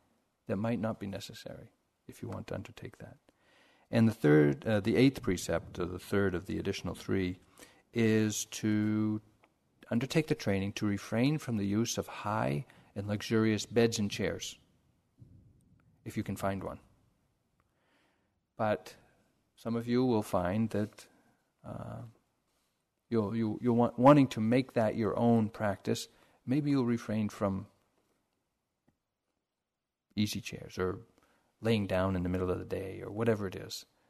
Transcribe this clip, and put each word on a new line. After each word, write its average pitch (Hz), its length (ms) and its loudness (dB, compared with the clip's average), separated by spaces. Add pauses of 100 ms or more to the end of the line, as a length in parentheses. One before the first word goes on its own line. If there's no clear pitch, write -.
(480)
that 113 80 -2
might 113 240 -2
not 110 220 -4
be 101 60 -8
necessary - 640 -12 (340)
if - 140 -18
you 110 80 -8
want 101 180 -10
to - 80 -8
undertake - 440 -12
that. - 180 -18 (760)
And 113 140 6
the 107 60 2
third, 147 520 4
uh, 107 140 2
the 101 160 0
eighth 131 260 4
precept, - 560 -4
or 90 80 -2
the 90 140 -6
third 98 340 0
of 90 140 -6
the 90 100 -4
additional 90 380 -4
three, 95 420 -2 (560)
is 110 520 2
to 107 760 0 (720)
undertake 135 340 0
the - 80 0
training 98 400 -2
to - 140 -2
refrain 113 500 0
from 117 200 -4
the 101 80 -2
use 104 340 0
of 95 80 -4
high 123 580 -4 (300)
and 101 120 -6
luxurious 107 600 0
beds 117 320 2
and 104 100 0
chairs, 92 480 -6 (1500)
if 110 120 -10
you 107 60 -2
can 104 120 -6
find 98 280 -4
one. - 160 -10 (1800)
But - 380 -2 (640)
some 113 180 -6
of 117 120 -4
you 120 160 4
will 117 200 2
find 101 480 0
that, - 340 -4 (580)
uh, 117 380 -12 (1080)
you'll, 113 260 2
you, 110 260 -2
you'll 120 140 4
want, 120 240 2
wanting 135 300 10
to 113 120 -4
make 127 320 2
that 110 220 2
your 107 240 0
own 113 300 6
practice, 110 580 -4 (400)
maybe 143 240 0
you'll 135 120 2
refrain 110 460 0
from 98 380 -2 (2500)
easy 104 260 -2
chairs - 380 -12
or 92 180 -2 (680)
laying 110 240 0
down 95 280 2
in 90 80 -2
the 90 60 -2
middle 92 220 0
of 92 80 -2
the 92 60 -10
day 95 360 -8
or 98 100 -12
whatever 104 360 0
it 90 80 -10
is, - 300 -12 (240)